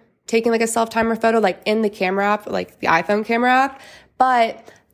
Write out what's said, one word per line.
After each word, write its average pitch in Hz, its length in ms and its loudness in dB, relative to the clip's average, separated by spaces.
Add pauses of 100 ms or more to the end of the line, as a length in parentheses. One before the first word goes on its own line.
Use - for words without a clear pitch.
(260)
taking, 226 260 0
like, 220 80 2
a 226 60 0
self-timer 226 500 -2
photo, 226 220 2
like, 190 260 0
in 220 180 0
the 208 80 0
camera 196 360 -2
app, 208 200 -2
like, - 340 -8
the - 60 -6
iPhone 190 380 0
camera 233 260 0
app. 269 300 0 (360)
But 247 560 0 (220)